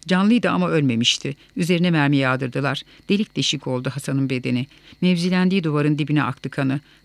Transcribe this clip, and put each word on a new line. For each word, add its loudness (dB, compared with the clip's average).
Canlıydı 2
ama 0
ölmemişti. 0
Üzerine 0
mermi 4
yağdırdılar. -2
Delik -2
deşik -4
oldu -4
Hasan'ın -4
bedeni. -4
Mevzilendiği 2
duvarın 0
dibine 0
aktı -6
kanı. -4